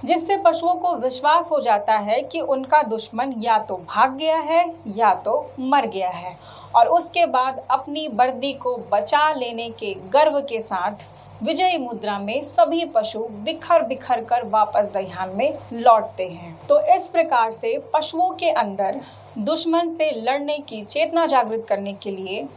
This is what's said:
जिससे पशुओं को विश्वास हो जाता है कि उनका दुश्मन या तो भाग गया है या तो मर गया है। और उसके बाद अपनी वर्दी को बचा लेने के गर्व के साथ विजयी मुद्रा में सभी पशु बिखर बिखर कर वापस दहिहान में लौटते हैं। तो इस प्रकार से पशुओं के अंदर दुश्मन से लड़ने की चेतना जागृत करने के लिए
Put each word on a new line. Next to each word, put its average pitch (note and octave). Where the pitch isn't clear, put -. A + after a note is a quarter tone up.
जिससे E4+
पशुओं E4
को F4
विश्वास D4
हो D4
जाता G#3
है G#3+
कि E4
उनका C4+
दुश्मन A3+
या A3
तो G#3
भाग C4
गया D#4
है D#4+
या G3+
तो A3
मर C4
गया F#3+
है। F3
और A#3
उसके E4+
बाद B3+
अपनी D4
वर्दी B3+
को B3
बचा D4
लेने A#3+
के G#3+
गर्व C#4+
के A#3+
साथ G3+
विजयी E4+
मुद्रा G#3
में A3
सभी E4
पशु G#3+
बिखर D#4+
बिखर B3
कर A#3+
वापस G#3
दहिहान F#3
में B3+
लौटते A3+
हैं। E3
तो D5
इस F4
प्रकार B3
से A3+
पशुओं D#4+
के F4
अंदर G3+
दुश्मन E4
से D#4
लड़ने C#4+
की A3
चेतना E4
जागृत A3+
करने G3+
के G3
लिए F#3+